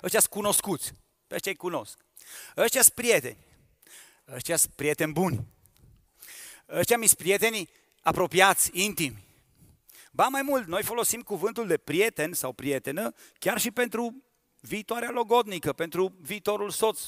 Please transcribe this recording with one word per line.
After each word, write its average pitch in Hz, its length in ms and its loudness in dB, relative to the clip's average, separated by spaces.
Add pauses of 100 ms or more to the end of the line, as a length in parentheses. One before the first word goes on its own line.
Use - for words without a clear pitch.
ăștia-s 190 240 2
cunoscuți, 202 680 -2 (340)
pe - 80 -12
ăștia-i 180 200 -6
cunosc. 160 440 -8 (580)
Ăștia-s 226 320 4
prieteni, 160 580 0 (840)
ăștia-s 156 380 -2
prieteni 151 460 -2
buni, 156 340 0 (1200)
ăștia 175 300 2
mi-s 220 160 4
prietenii 202 540 2 (340)
apropiați, 180 720 4
intimi.” 165 580 -4 (840)
Ba 196 120 4
mai 269 160 -2
mult, 269 240 0
noi 180 160 -2
folosim 226 380 -2
cuvântul 208 460 -4
de 165 100 2
prieten 180 560 -2
sau 131 200 -6
prietenă 139 640 -4 (240)
chiar 196 200 0
și 208 120 -2
pentru 233 520 -4 (380)
viitoarea 226 500 -6
logodnică, 214 600 2
pentru 165 480 -2
viitorul 202 500 -2
soț, - 380 0